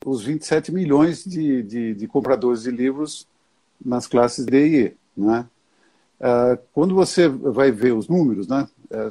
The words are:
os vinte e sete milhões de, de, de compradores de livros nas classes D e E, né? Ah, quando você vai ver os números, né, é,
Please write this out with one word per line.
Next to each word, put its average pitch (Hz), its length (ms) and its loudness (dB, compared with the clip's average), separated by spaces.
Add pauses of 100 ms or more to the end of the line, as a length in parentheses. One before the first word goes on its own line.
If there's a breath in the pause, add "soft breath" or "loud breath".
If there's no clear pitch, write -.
os 123 180 -4
vinte 156 180 -4
e - 40 -14
sete 156 260 -2
milhões 160 520 2
de, 151 400 -2
de, 113 300 -6
de 104 140 -8
compradores 123 560 0
de 127 80 -6
livros 135 560 -4 (560)
nas 123 240 -4
classes 120 380 2
D 135 220 4
e 143 200 4
E, - 100 -18 (180)
né? 117 300 0 (760)
Ah, 123 380 2 (160)
quando 185 220 0
você 175 320 4
vai 135 440 2
ver 117 220 0
os 110 140 -4
números, 123 400 0
né, 135 200 -2 (220)
é, 110 220 -6